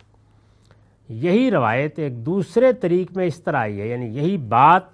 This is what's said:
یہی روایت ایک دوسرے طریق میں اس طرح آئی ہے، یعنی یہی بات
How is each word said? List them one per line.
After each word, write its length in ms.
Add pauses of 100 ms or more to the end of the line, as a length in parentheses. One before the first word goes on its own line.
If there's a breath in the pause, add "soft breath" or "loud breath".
(1080 soft breath)
یہی 420
روایت 480
ایک 280
دوسرے 460
طریق 440
میں 100
اس 140
طرح 160
آئی 240
ہے، 80
یعنی 180
یہی 300
بات 460 (120)